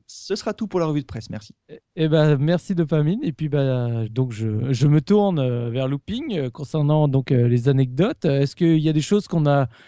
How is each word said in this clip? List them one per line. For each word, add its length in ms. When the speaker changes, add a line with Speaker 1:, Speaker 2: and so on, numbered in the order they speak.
Speaker 1:
Ce 280
sera 200
tout 100
pour 140
la 80
revue 140
de 40
presse, 240
merci. 240
Speaker 2:
Eh, 100
eh 120
ben, 300
merci 360
Dopamine. 480
Et 120
puis, 160
bah, 600
donc 220
je, 420
je 140
me 120
tourne, 380
euh, 320
vers 180
Looping, 520
euh, 100
concernant 580
donc, 240
euh, 160
les 220
anecdotes. 560
Est-ce 300
qu'il 240
y 100
a 40
des 80
choses 260
qu'on 180
a 220